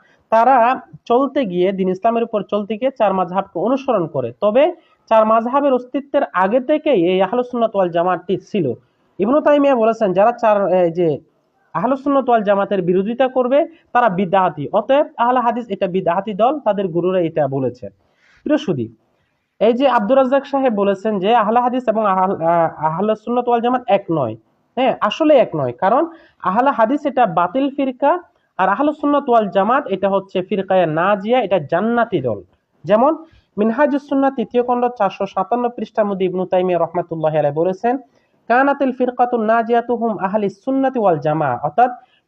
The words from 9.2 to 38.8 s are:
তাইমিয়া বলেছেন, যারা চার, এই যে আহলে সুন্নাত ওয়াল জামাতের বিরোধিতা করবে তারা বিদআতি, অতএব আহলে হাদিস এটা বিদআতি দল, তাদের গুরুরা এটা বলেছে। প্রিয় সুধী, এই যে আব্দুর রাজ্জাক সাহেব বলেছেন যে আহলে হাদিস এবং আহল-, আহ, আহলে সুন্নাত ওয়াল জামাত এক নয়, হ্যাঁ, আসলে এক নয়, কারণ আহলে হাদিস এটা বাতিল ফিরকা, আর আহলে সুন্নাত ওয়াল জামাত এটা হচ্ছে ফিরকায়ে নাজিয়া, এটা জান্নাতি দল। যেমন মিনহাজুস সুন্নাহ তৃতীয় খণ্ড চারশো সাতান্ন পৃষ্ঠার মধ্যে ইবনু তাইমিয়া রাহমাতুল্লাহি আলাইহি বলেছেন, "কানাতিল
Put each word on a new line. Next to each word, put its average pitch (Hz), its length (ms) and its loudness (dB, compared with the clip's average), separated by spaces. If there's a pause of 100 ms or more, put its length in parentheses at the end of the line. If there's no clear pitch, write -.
তাইমিয়া 294 340 4
বলেছেন, 220 380 0
যারা 196 200 4
চার, 208 400 2
এই 180 180 2
যে 165 280 0 (540)
আহলে 233 240 -2
সুন্নাত 269 320 -2
ওয়াল 233 140 2
জামাতের 196 400 0
বিরোধিতা 196 460 0
করবে 262 400 0 (240)
তারা 240 160 2
বিদআতি, 180 640 0
অতএব 269 340 2 (100)
আহলে 247 240 0
হাদিস 233 280 -2
এটা 196 180 -4
বিদআতি 185 480 -2
দল, 254 260 0
তাদের 202 280 -2
গুরুরা 175 320 0
এটা 156 280 -2
বলেছে। 131 400 -6 (540)
প্রিয় 294 160 0
সুধী, 139 300 -4 (720)
এই 214 140 2
যে 254 160 0
আব্দুর 240 300 2
রাজ্জাক 269 280 2
সাহেব 262 260 0
বলেছেন 202 460 -2
যে 196 160 0
আহলে 226 260 2
হাদিস 247 280 -2
এবং 214 180 0
আহল-, 185 360 0
আহ, 165 420 0
আহলে 190 320 -2
সুন্নাত 240 320 -4
ওয়াল 240 120 2
জামাত 247 260 -2
এক 196 260 0
নয়, 123 240 -2 (400)
হ্যাঁ, 240 240 0
আসলে 302 340 2
এক 226 220 4
নয়, 131 160 -2
কারণ 233 340 0 (360)
আহলে 233 280 0
হাদিস 254 360 0
এটা 254 200 2
বাতিল 233 480 -2
ফিরকা, 277 440 0 (380)
আর 185 120 0
আহলে 262 240 0
সুন্নাত 277 360 -2
ওয়াল 226 200 2
জামাত 202 380 0
এটা 196 220 -2
হচ্ছে 190 340 -2
ফিরকায়ে 190 440 0
নাজিয়া, 196 540 0
এটা 196 180 0
জান্নাতি 208 640 -2
দল। 110 220 -4 (420)
যেমন 233 320 2 (420)
মিনহাজুস 254 500 0
সুন্নাহ 269 220 0
তৃতীয় 240 320 -2
খণ্ড 247 260 0
চারশো 202 380 -2
সাতান্ন 240 420 -4
পৃষ্ঠার 220 360 -4
মধ্যে 196 200 -2
ইবনু 185 220 -2
তাইমিয়া 185 320 0
রাহমাতুল্লাহি 165 600 -2
আলাইহি 147 180 0
বলেছেন, 185 420 -2 (500)
"কানাতিল 269 440 0